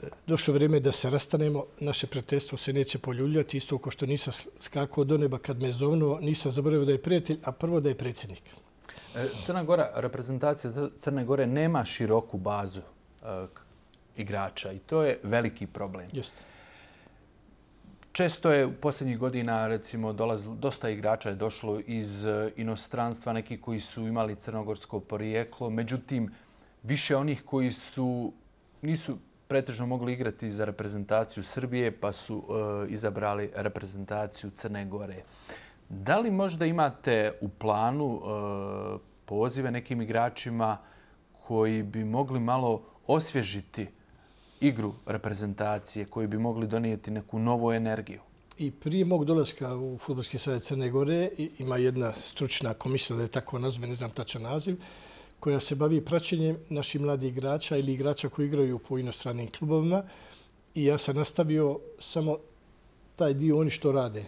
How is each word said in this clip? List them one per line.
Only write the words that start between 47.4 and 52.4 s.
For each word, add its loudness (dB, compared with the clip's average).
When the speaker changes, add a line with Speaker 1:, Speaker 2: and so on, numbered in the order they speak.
Speaker 2:
energiju? -2
Speaker 1:
I -2
prije 0
mog 4
dolaska 2
u -4
Fudbalski -4
savez -2
Crne -2
Gore 4
i-, -4
ima 0
jedna 4
stručna -2